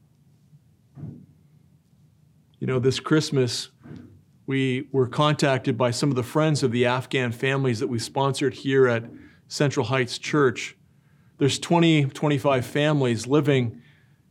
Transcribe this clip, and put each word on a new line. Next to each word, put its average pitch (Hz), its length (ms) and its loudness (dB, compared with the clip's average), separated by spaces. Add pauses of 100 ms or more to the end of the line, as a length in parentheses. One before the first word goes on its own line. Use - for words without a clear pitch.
(2500)
You 131 80 -8
know, 131 120 -2
this 127 220 0
Christmas, 143 680 -2 (760)
we 135 480 -2
were 131 140 2
contacted 139 680 0
by 123 140 2
some 143 180 0
of 139 60 0
the 123 80 0
friends 151 400 0
of 131 80 0
the 120 140 2
Afghan 123 480 -2
families 135 480 -2
that 135 60 -2
we 120 120 -4
sponsored 135 540 -2
here 135 340 4
at 117 160 0 (460)
Central 139 380 0
Heights 127 300 -2
Church. - 600 0 (640)
There's 139 200 2
twenty, 165 460 4
twenty-five 139 600 0
families 135 600 0
living 135 540 2 (500)